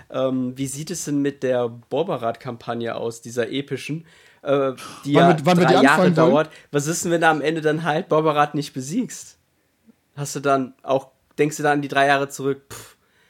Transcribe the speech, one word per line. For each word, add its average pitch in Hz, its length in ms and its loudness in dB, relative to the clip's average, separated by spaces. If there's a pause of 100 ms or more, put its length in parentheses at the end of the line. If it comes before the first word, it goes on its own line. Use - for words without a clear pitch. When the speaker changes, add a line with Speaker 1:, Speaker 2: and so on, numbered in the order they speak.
(100)
Speaker 1:
ähm, 131 460 -4
wie 135 100 -6
sieht 139 240 -10
es 170 140 -8
denn 143 160 -2
mit 139 220 -4
der 123 260 0
Borberat-Kampagne 117 1300 -6
aus, 117 260 -8
dieser 117 320 -6
epischen, 139 540 -8 (340)
äh, 139 320 0 (320)
die 143 120 -2
Speaker 2:
Wann 139 160 8
Speaker 1:
ja - 60 2
Speaker 2:
wir, 139 60 -8
wann 180 140 4
wir 175 80 4
Speaker 1:
drei - 140 6
Speaker 2:
die - 40 4
Speaker 1:
Jahre 135 40 6 (140)
Speaker 2:
anfangen 180 140 4
wollen? 131 140 6
Speaker 1:
dauert? 151 200 2 (220)
Was 147 140 -2
ist 160 180 -4
denn, 170 80 0
wenn 170 80 2
du 165 80 4
am 151 140 2
Ende 160 180 -2
dann 156 220 0
halt 156 260 -2
Borberat 151 460 2
nicht 147 180 -6
besiegst? 156 640 -8 (800)
Hast 143 200 -10
du 143 40 -6
dann 135 320 0 (100)
auch, 131 260 -2 (300)
denkst 147 200 0
du 151 40 -4
dann 147 120 2
an 143 80 0
die 139 60 -8
drei 139 180 2
Jahre 139 240 2
zurück, 135 320 -4 (100)
pff, - 240 -20 (340)